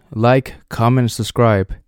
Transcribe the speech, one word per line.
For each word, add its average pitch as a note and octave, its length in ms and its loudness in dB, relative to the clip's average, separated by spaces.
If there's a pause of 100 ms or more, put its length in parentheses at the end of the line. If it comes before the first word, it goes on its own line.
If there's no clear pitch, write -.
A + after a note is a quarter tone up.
(120)
like, B2 440 0 (120)
comment, A#2+ 440 0
subscribe. A2 600 0 (140)